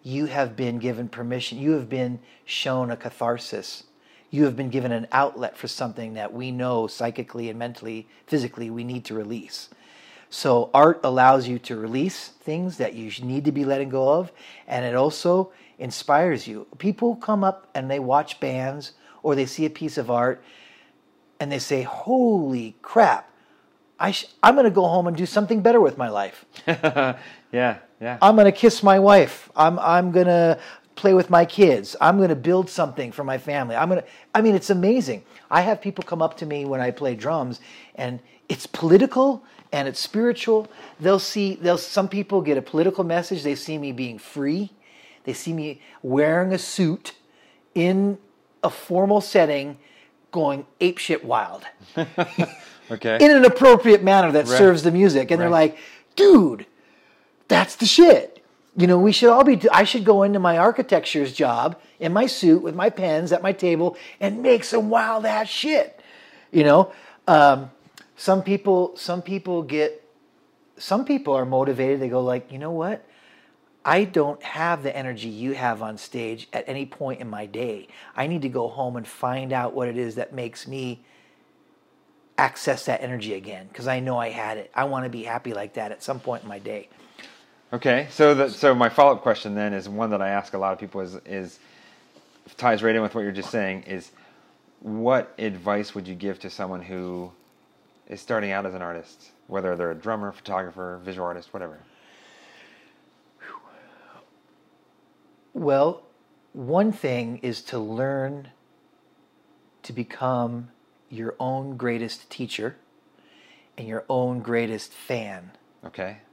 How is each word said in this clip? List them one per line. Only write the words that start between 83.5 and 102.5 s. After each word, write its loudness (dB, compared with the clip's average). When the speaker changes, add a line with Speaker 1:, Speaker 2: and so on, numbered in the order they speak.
Speaker 1:
'cause -14
I -4
know -6
I -6
had -10
it. -16
I -2
wanna -6
be -12
happy -10
like -12
that -10
at -18
some -8
point -10
in -18
my -16
day." -14
Speaker 2:
Okay, 0
so 6
the, 0
so 4
my 2
follow-up 4
question -2
then -4
is -10
one -6
that -2
I -2
ask -6
a -8
lot -2
of -8
people -12
is, -12
is -12
ties -2
right 0
in -2
with -6
what -6
you're -6
just -12
saying, -6
is -14
what -4
advice -6
would -14
you -14
give -10
to -16
someone -12
who -12
is -18
starting -6
out -6
as -10
an -12
artist, -16
whether -6
they're -6
a -8
drummer, -8
photographer, -12
visual -10
artist, -14
whatever? -14